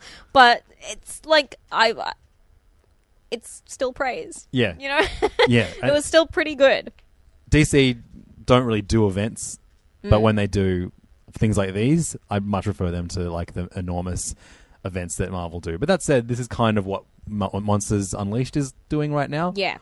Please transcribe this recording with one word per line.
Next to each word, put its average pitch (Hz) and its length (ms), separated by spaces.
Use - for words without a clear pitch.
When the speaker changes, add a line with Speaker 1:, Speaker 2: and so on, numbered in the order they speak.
Speaker 1:
but 240 280
it's - 440
like, 302 300
I, 226 220
it's - 340
still 254 280
praise. 240 580
Speaker 2:
Yeah. 113 260
Speaker 1:
You 277 120
know? 294 120
<laughs> 403 220
Speaker 2:
Yeah. 240 200
Speaker 1:
It 262 100
was 294 120
still 320 220
pretty 311 280
good. 262 360
Speaker 2:
D 151 160
C 135 320
don't 123 220
really 107 160
do 107 260
events, 101 520
but 107 180
Speaker 1:
Mm. - 20
Speaker 2:
when 110 140
they 101 120
do 92 440
things 107 260
like 95 160
these, 139 420
I 104 100
much 101 260
prefer 95 260
them 87 180
to, 87 220
like, 85 220
the 90 220
enormous 90 580
events 90 340
that 92 140
Marvel 87 280
do. 85 180
But 135 100
that 185 140
said, 123 260
this 120 120
is 123 80
kind 110 320
of 95 80
what 98 160
Mo-, 101 260
Monsters 104 600
Unleashed 104 440
is 139 160
doing 151 240
right 143 160
now. 165 260
Speaker 1:
Yeah. 180 260